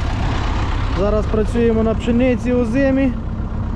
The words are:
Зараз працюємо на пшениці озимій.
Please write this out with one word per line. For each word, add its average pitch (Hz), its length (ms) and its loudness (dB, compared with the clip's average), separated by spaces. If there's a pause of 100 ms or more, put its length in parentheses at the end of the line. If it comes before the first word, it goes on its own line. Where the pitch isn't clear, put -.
(1000)
Зараз 208 260 2
працюємо 220 580 2
на 220 100 2
пшениці 247 600 0
озимій. 262 580 2 (640)